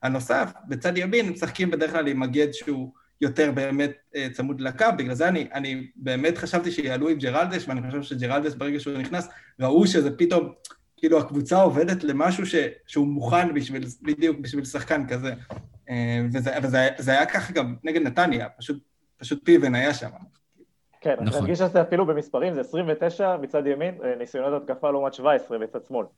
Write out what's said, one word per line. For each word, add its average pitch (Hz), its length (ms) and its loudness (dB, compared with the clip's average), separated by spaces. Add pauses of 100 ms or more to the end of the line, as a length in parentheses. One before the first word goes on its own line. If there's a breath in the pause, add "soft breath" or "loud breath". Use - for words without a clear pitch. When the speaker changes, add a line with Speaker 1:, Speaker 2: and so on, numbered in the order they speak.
Speaker 1:
הנוסף. 131 500 0 (160)
בצד 175 300 -2
ימין 196 320 0
משחקים 170 400 -2
בדרך 156 200 0
כלל 156 160 0
עם 135 140 0
מגן 143 320 2
שהוא 135 400 -6 (280 soft breath)
יותר 147 320 2
באמת, 139 400 0 (240)
אה, 135 160 -4
צמוד 131 280 -6
לקו, 131 260 0 (120)
בגלל 127 160 -2
זה 156 140 2
אני, 170 260 0
אני 135 320 -6 (100)
באמת 135 420 0
חשבתי 175 320 -2
שיעלו 139 380 -2
עם 156 100 2
ג'רלדש, 160 500 0
ואני 127 220 -4
חושב 143 120 -6
שג'רלדש 139 520 -2
ברגע 143 260 -4
שהוא 143 180 -6
נכנס, 170 300 -6 (320 loud breath)
ראו 147 260 6
שזה 151 300 2
פתאום, 170 360 2 (440)
כאילו, 160 220 4
הקבוצה 143 440 2
עובדת 170 420 4
למשהו 175 420 0
ש-, - 80 -4 (320)
שהוא 143 200 2
מוכן 147 480 2
בשביל, 131 300 -4 (180)
בדיוק 151 380 0
בשביל 139 240 -6
שחקן 143 420 -4
כזה. 123 260 -4 (580)
אה, 120 300 0 (120)
וזה, 131 180 -2 (120)
וזה, 131 260 4 (100)
זה 135 120 -2
היה 139 160 6
ככה 185 260 -4
גם 123 320 -2
נגד 160 180 0
נתניה, 123 460 0
פשוט, 143 300 -10 (380)
פשוט 143 280 -6
פיבן 143 300 8
היה 135 200 2
שם. 117 160 -8 (920)
Speaker 2:
כן, 143 180 0
אני 110 80 -2
Speaker 3:
נכון. 135 140 0
Speaker 2:
מרגיש 175 180 0
שזה 180 240 4
אפילו 180 240 2
במספרים, 151 480 -2
זה 139 60 -2
עשרים 160 280 -2
ותשע 170 480 0
מצד 143 300 -2
ימין, 151 280 -2 (100)
אה, 123 140 -2
ניסיונות 135 440 -4
התקפה 143 280 -2
לעומת 139 240 0
שבע 139 180 2
עשרה 120 260 0
בצד 113 300 -8
שמאל. 117 180 -4 (120)